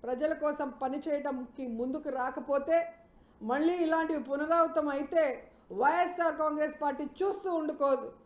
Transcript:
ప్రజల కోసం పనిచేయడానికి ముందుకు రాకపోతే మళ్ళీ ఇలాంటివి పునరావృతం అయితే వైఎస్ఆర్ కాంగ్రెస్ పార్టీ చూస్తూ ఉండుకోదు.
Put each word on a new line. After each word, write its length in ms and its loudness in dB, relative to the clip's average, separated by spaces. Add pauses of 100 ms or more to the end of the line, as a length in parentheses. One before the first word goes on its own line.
ప్రజల 300 0
కోసం 380 -2
పనిచేయడానికి 960 -4
ముందుకు 420 -4
రాకపోతే 920 0 (480)
మళ్ళీ 240 2 (100)
ఇలాంటివి 440 2
పునరావృతం 580 2 (100)
అయితే 260 2 (580)
వైఎస్ఆర్ 640 2
కాంగ్రెస్ 400 0
పార్టీ 220 -2 (160)
చూస్తూ 280 -2 (120)
ఉండుకోదు. 460 0 (200)